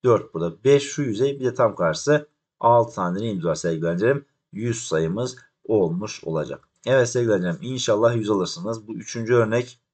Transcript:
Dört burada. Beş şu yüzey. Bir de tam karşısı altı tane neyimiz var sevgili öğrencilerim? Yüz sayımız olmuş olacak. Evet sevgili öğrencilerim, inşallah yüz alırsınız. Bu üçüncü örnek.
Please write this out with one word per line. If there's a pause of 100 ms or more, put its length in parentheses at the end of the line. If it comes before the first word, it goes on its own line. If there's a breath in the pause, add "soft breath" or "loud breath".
Dört
burada.
Beş
şu
yüzey.
Bir
de
tam
karşısı (320)
altı
tane
neyimiz
var
sevgili
öğrencilerim? (260)
Yüz
sayımız (280 loud breath)
olmuş
olacak. (180)
Evet
sevgili
öğrencilerim,
inşallah
yüz
alırsınız.
Bu
üçüncü
örnek. (120)